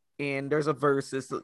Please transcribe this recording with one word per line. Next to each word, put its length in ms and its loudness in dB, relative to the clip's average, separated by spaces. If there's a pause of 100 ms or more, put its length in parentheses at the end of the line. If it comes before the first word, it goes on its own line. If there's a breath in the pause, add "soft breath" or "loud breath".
(180)
and 340 -2
there's 140 2
a 80 2
Versus, 580 0 (100)